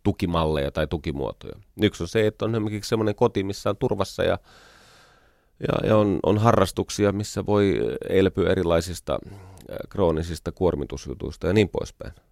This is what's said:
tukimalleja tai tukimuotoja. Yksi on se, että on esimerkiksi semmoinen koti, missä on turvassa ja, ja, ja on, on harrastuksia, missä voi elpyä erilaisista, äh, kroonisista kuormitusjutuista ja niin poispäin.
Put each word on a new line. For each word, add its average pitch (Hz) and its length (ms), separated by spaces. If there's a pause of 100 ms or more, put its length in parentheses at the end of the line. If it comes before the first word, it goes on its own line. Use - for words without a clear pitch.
tukimalleja 80 680
tai 78 160
tukimuotoja. 69 680 (280)
Yksi 101 200
on 85 60
se, 110 180
että 107 180
on 110 100
esimerkiksi 107 340
semmoinen 107 260
koti, 113 300
missä 98 260
on 104 60
turvassa 98 460
ja, 90 160 (1200)
ja, - 280
ja 110 80
on, 104 260
on 101 160
harrastuksia, 104 760
missä 98 340
voi 98 340 (280)
elpyä 95 420
erilaisista, 85 760
äh, 101 100 (520)
kroonisista 85 640
kuormitusjutuista 69 920
ja 85 60
niin 104 160
poispäin. - 440 (200)